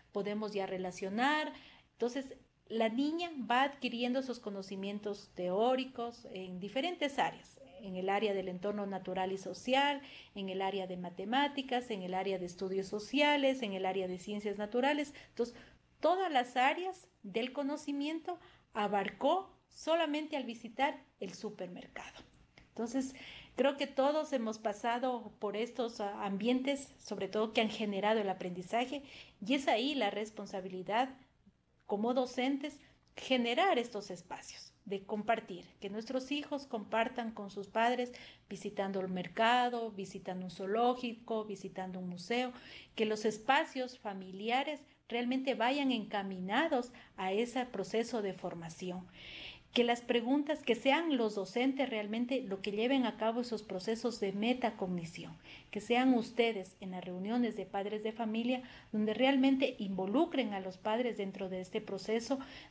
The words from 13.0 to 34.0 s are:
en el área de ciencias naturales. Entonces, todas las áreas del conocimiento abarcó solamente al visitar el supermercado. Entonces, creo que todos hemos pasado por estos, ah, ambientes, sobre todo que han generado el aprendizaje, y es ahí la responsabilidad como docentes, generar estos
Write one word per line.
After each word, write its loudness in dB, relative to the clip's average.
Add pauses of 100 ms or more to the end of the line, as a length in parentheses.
en -2
el -2
área 0
de -4
ciencias -4
naturales. 0 (160)
Entonces, -4 (420)
todas 4
las 2
áreas 2 (140)
del -2
conocimiento -2 (360)
abarcó 2 (200)
solamente 0
al -2
visitar -2 (180)
el -6
supermercado. -10 (480)
Entonces, -4 (420)
creo 4
que 0
todos 2
hemos 0
pasado -2
por -2
estos, -2
ah, -4
ambientes, 0
sobre -4
todo 0
que 6
han 2
generado 2
el 0
aprendizaje, -2 (420)
y 2
es 2
ahí 2
la 2
responsabilidad -2 (800)
como 2
docentes, 0 (380)
generar 4
estos -4